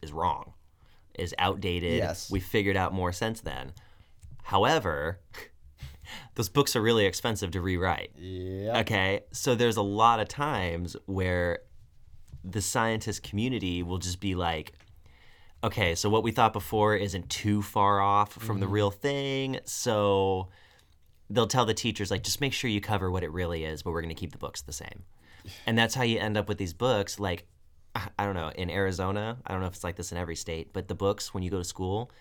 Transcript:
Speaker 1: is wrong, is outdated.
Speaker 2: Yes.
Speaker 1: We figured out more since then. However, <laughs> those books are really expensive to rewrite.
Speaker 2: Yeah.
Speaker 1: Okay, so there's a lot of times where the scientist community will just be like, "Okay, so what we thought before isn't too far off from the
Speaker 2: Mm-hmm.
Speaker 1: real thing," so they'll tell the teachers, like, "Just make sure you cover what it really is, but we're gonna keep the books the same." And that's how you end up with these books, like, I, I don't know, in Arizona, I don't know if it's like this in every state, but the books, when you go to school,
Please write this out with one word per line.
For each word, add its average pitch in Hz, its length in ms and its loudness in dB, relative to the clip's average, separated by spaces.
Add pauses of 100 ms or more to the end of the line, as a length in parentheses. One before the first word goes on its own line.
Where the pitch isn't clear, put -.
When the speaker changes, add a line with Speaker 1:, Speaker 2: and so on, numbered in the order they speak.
Speaker 1:
is 78 80 -10
wrong, 78 420 -2 (640)
is - 220 -4
outdated. 87 580 2
Speaker 2:
Yes. 82 320 -2
Speaker 1:
We 98 100 0
figured 98 380 2
out 92 160 2
more 90 180 0
since 113 300 -2
then. 65 320 -8 (680)
However, 95 760 2 (140)
<laughs> - 1000 -16
those 110 140 0
books - 260 4
are 120 60 4
really 110 240 6
expensive 98 460 0
to 90 100 -2
rewrite. 90 560 0
Speaker 2:
Yeah. 95 640 -4
Speaker 1:
Okay, 98 400 2 (100)
so - 240 2
there's 113 220 4
a 110 40 4
lot 110 380 6
of 104 80 0
times 90 680 -4 (100)
where 90 540 0 (840)
the 95 180 -4
scientist 113 640 0
community 101 600 -2
will 87 140 -2
just 90 240 -6
be 98 140 -2
like, 82 360 -2 (960)
"Okay, 95 300 2
so 104 140 0
what 107 140 4
we 113 80 0
thought 113 220 4
before 107 420 2
isn't 95 340 -2
too 104 320 2
far 101 380 4
off 101 340 4
from 107 280 -4
the 98 40 2
Speaker 2:
Mm-hmm. 95 100 0
Speaker 1:
real 104 160 4
thing," 135 760 -2
so 98 840 2 (840)
they'll 107 180 4
tell 120 180 4
the 110 80 2
teachers, 104 360 -2
like, 95 140 -2
"Just - 160 -2
make 139 140 -2
sure - 160 -2
you 104 100 2
cover 95 320 0
what 90 120 2
it 78 100 -4
really 85 320 -2
is, 78 180 -6
but 90 80 -4
we're 82 100 0
gonna 82 120 -6
keep 78 180 -6
the - 60 -16
books - 240 -8
the - 100 -12
same." - 320 -10 (640)
And 113 120 2
that's 117 180 4
how 131 80 0
you 113 160 2
end 107 180 0
up 101 100 2
with 101 100 -2
these 90 160 -4
books, 110 460 0
like, 92 280 -4 (480)
I, 95 120 -6 (120)
I 101 60 0
don't 98 100 -2
know, 80 200 -2
in 90 140 -4
Arizona, 98 760 0
I - 60 -8
don't 92 80 -2
know 92 80 -2
if 87 60 -6
it's - 100 -10
like 87 140 -4
this - 160 -8
in 87 40 -6
every 85 200 -4
state, 82 340 -8
but 92 160 -6
the 92 80 -4
books, 98 380 0
when 95 100 -4
you 90 60 -2
go 95 80 -2
to 90 80 -2
school, 98 560 -4